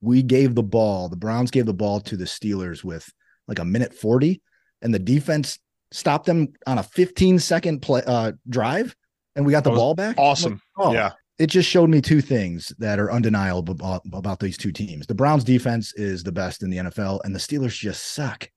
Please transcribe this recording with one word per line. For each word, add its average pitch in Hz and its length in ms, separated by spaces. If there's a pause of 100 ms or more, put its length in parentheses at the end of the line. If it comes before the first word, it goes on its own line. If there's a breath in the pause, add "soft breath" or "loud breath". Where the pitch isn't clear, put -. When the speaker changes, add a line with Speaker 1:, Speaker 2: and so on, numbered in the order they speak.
Speaker 1:
We 123 200
gave 131 320
the 117 80
ball, 101 480
the 87 60
Browns 113 340
gave 123 160
the 110 80
ball 101 280
to 104 140
the 90 100
Steelers 92 580
with, 82 280 (360)
like, 101 100
a 85 80
minute 110 260
forty, 131 480 (440)
and 117 100
the 101 60
defense 143 580 (340)
stopped - 360
them 170 220 (180)
on 131 100
a 98 60
fifteen-second 175 960
play, 135 240
uh, 117 280 (140)
drive, 127 480 (400)
and 143 120
we 139 40
got 147 120
the 135 80
Speaker 2:
That - 20
was 120 60
Speaker 1:
ball 139 160
back. 208 240
Speaker 2:
awesome. 143 420 (160)
Speaker 1:
I'm 196 80
like, - 40
"Oh." 117 40
Speaker 2:
Yeah. 107 180 (280)
Speaker 1:
It 156 80
just 175 220
showed 170 200
me 156 120
two 156 180
things 98 600
that 104 200
are 104 120
undeniable 98 600
about, 92 320 (100)
about 95 280
these 95 160
two 95 160
teams. 82 340
The 113 80
Browns 139 300
defense 120 500
is 98 260
the 90 120
best 92 280
in 98 80
the 92 80
N 90 80
F 90 140
L, 98 240
and 98 100
the 92 60
Steelers 135 400
just - 340
suck. 139 440